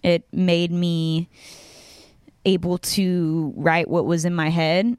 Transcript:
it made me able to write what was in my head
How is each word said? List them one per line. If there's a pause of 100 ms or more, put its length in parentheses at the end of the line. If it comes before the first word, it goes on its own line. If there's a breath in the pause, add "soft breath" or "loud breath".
it
made
me (1120 loud breath)
able
to
write
what
was
in
my
head